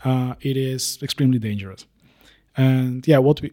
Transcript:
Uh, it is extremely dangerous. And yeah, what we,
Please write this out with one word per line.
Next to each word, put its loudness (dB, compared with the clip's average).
Uh, -2
it -4
is -4
extremely 0
dangerous. -8
And 0
yeah, 6
what 2
we, -12